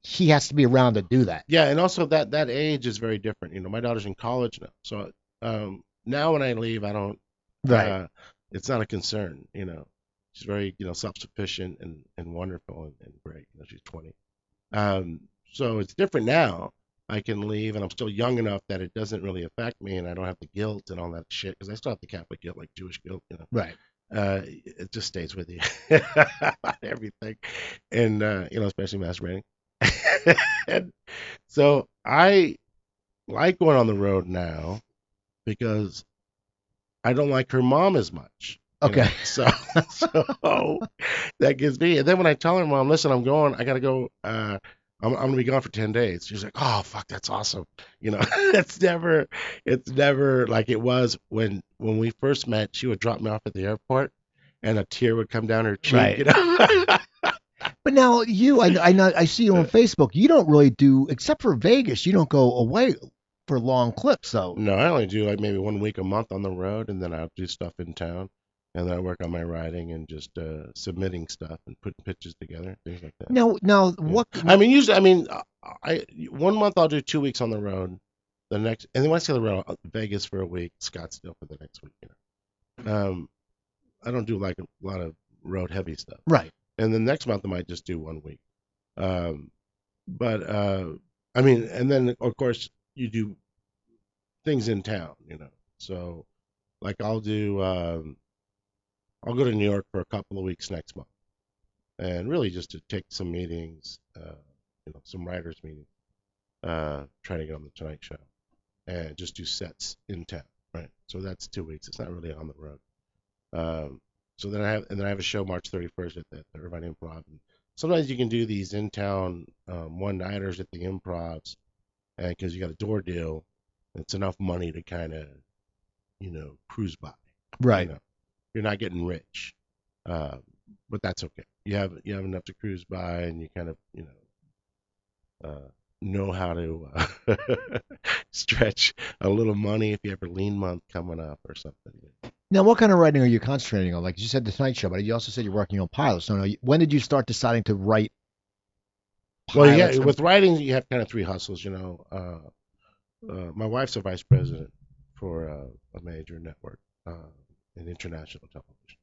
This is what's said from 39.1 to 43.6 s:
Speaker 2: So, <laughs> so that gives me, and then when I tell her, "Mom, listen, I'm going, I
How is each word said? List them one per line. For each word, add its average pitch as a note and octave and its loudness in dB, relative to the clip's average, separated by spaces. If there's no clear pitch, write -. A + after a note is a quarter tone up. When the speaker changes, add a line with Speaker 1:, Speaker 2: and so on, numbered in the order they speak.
Speaker 2:
So, B2 0
<laughs> D#3+ 2
so - 0
that C3+ 4
gives C3+ 0
me, E3 4
and C3+ 2
then F#3 6
when F3+ 2
I D#3 6
tell E3+ 2
her, F3 2
"Mom, C#3 2
listen, D#3 4
I'm B2 4
going, C#3+ 4
I B2 -4